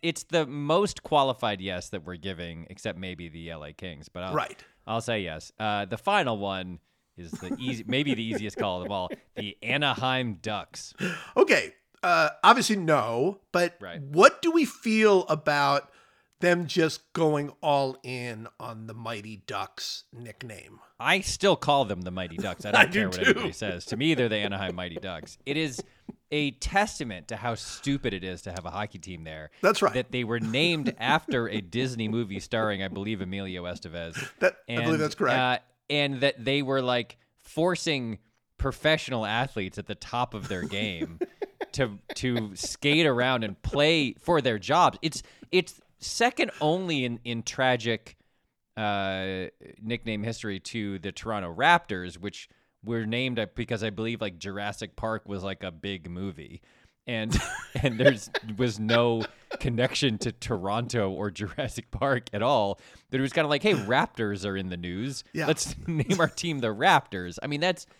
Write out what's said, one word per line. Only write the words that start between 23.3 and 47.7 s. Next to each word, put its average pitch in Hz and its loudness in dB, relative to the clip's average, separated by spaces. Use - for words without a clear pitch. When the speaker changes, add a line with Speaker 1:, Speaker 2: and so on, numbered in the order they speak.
Speaker 2:
too. - -6
Speaker 1:
says. 92 -6
To 107 -6
me, 151 2
they're 127 4
the 107 2
Anaheim 98 -2
Mighty 87 -6
Ducks. 85 -10
It 143 -2
is 151 -2
a 147 0
testament 131 -2
to 113 -4
how 117 -4
stupid 135 -4
it 92 -6
is 90 -8
to 95 -10
have 87 -10
a 87 -6
hockey 98 -8
team 82 -12
there. 78 -14
Speaker 2:
That's 208 4
right. - 2
Speaker 1:
That 123 -2
they 123 -2
were 117 -2
named 139 0
<laughs> - -16
after 127 2
a 104 -4
Disney 113 -4
movie 104 -4
starring, 107 0
I 95 -4
believe, 98 -4
Emilio 92 -6
Estevez. 85 -8
Speaker 2:
That, 180 2
I 120 -6
believe 123 0
Speaker 1:
And, 151 0
Speaker 2:
that's 151 -2
correct. 127 2
Speaker 1:
uh, 127 2
and 143 0
that 135 2
they 139 2
were, 135 2
like, 123 0
forcing 156 0
professional 135 0
athletes 110 -2
at - -10
the 104 -6
top - -4
of 101 -8
their 90 -4
game 95 -4
Speaker 2:
<laughs> - -14
Speaker 1:
to, 110 -2
to 117 -2
skate 151 2
around 123 2
and 101 -6
play 147 2
for 165 2
their 113 2
jobs. 147 4
It's, 156 -4
it's 180 0
second - 0
only 165 2
in, 120 -4
in 117 -4
tragic, 120 0